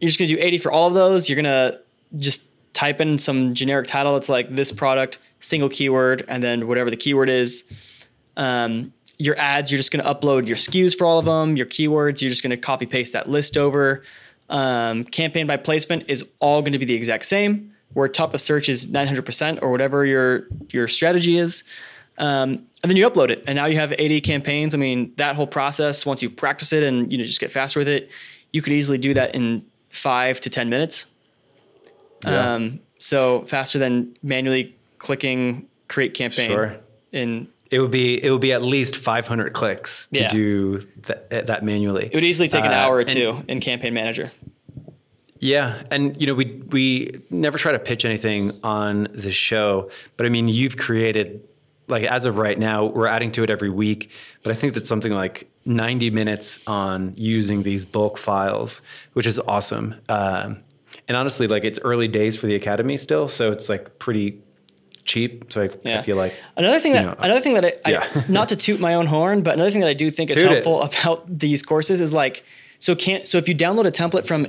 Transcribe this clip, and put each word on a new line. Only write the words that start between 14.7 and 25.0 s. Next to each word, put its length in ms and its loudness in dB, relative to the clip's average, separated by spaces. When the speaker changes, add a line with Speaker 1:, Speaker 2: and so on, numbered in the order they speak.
Speaker 1:
campaign 420 -2
by 100 0
placement 500 -2
is 160 -2
all 220 4
gonna 180 0
be 60 -4
the 100 0
exact 300 -2
same, 480 0
where 140 2
top 260 -2
of 80 0
search 260 0
is 200 0
nine 180 0
hundred 180 -2
percent 380 -4
or 80 0
whatever 340 2
your, 420 2
your 160 0
strategy 520 2
is. 260 -2
Um, 480 -2
and 80 2
then 60 4
you 120 8
upload 220 4
it, 160 -2
and 100 -2
now 80 0
you 140 2
have 200 0
eighty 220 2
campaigns. 540 0
I 40 0
mean, 380 0